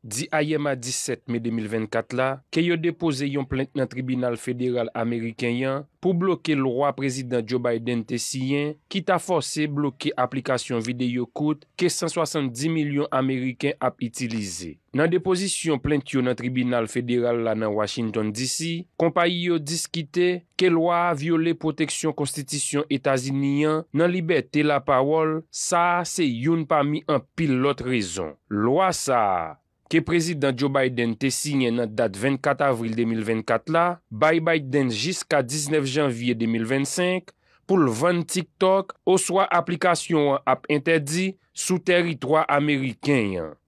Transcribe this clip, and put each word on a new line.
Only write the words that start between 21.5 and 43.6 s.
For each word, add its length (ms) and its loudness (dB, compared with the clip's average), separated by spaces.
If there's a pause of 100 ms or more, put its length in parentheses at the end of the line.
proteksyon 560 -2
konstitisyon 800 -4
Etazini 720 0
yan 320 0
nan 160 4
libète 560 0
la 160 2
pawòl, 640 2
sa 560 0
se 240 0
yon 400 0
pami 400 2
an 160 2 (160)
pil 240 2
lòt 240 0
rezon. 480 -2 (160)
Lwa 400 4
sa 300 2 (720)
ke 80 6
prezidan 560 0
Joe 160 0
Biden 380 2 (100)
te 80 2
siyen 480 0
nan 160 -2
dat 240 0
vennkat 480 0
avril 320 0
de 80 2
mil 160 0
vennkat 480 0
la, 300 0 (100)
bay 320 2
Biden 480 0
jiska 560 0
diznèf 400 0
janvye 480 0
de 160 0
mil 160 0
vennsenk 640 -2 (400)
pou 80 6
l 160 6
vann 320 2
TikTok, 680 0 (100)
oswa 480 4
aplikasyon 800 2
an 180 0
ap 240 2
entèdi 600 0 (180)
sou 240 -2
teritwa 720 2
ameriken 840 2
yan. 180 -6 (140)